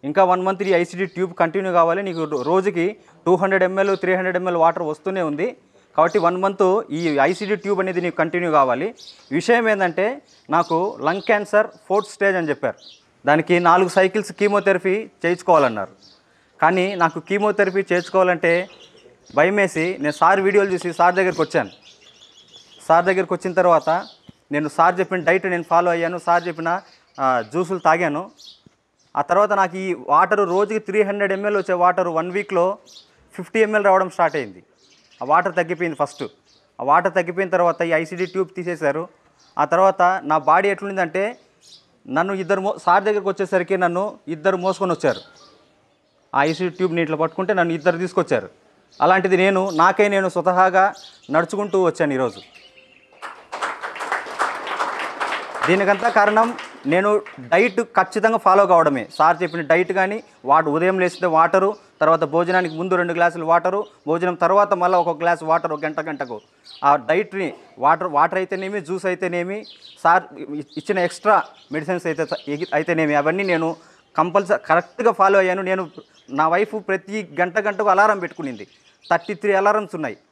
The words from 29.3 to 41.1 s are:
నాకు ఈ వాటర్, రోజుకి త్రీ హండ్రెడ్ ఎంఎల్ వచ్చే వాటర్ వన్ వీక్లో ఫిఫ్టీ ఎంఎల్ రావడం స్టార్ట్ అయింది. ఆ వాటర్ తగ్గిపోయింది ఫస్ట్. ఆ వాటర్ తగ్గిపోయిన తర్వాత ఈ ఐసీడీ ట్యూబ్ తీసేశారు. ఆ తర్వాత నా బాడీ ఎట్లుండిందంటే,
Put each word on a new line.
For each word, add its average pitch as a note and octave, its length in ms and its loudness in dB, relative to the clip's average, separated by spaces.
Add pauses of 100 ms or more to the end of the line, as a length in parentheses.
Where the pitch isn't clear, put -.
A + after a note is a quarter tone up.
నాకు F#3+ 240 -2
ఈ F#3+ 180 -4 (120)
వాటర్, F#3 420 2
రోజుకి G3+ 300 0
త్రీ G#3 220 -2
హండ్రెడ్ G3+ 320 -2
ఎంఎల్ G#3 240 -2
వచ్చే F#3+ 160 -2
వాటర్ F3+ 340 2
వన్ E3 240 -4
వీక్లో G3 460 -2 (560)
ఫిఫ్టీ G3 260 -6
ఎంఎల్ G#3+ 260 2
రావడం F#3+ 240 4
స్టార్ట్ E3 260 0
అయింది. G2+ 280 -6 (580)
ఆ B2 40 -8
వాటర్ E3 300 2
తగ్గిపోయింది E3+ 480 -4
ఫస్ట్. C#3+ 200 -8 (580)
ఆ - 20 -8
వాటర్ D#3+ 300 2
తగ్గిపోయిన F3+ 360 -2
తర్వాత F3 320 0
ఈ E3+ 80 -2
ఐసీడీ E3 360 -2
ట్యూబ్ F3+ 300 -4
తీసేశారు. D#3+ 520 -4 (500)
ఆ D3 80 2
తర్వాత F#3 580 2
నా D3+ 140 0
బాడీ E3 320 2
ఎట్లుండిందంటే, G3 680 -4 (720)